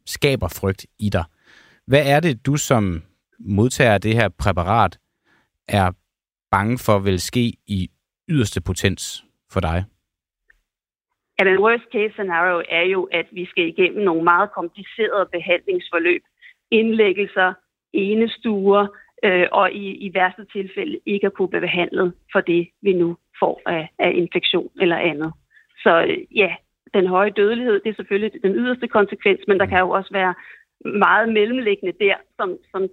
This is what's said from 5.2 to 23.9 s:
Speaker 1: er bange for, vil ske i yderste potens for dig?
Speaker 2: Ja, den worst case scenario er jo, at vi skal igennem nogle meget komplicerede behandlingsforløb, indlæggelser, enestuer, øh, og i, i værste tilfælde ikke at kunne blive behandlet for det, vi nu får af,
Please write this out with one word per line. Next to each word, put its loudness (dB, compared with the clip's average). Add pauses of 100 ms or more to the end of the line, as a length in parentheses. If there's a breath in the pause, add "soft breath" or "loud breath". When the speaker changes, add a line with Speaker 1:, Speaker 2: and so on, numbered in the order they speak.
Speaker 1:
er 2 (600)
bange 0
for, 4
vil 0
ske -2 (140)
i -4 (400)
yderste -2
potens -4 (260)
for -4
dig? -2 (1500)
Speaker 2:
Ja, 4
den 4
worst 2
case -4
scenario -2
er 0
jo, 0
at -4
vi -10
skal -4
igennem 0
nogle 0
meget 4
komplicerede -4
behandlingsforløb, -2 (480 loud breath)
indlæggelser, 2 (400)
enestuer, 0 (360 loud breath)
øh, 2
og 2
i, -10 (200)
i -10
værste -2
tilfælde -8
ikke 0
at -4
kunne -2
blive -4
behandlet -2 (180)
for 0
det, 0 (140)
vi 2
nu 0 (220)
får -2
af, -4 (100)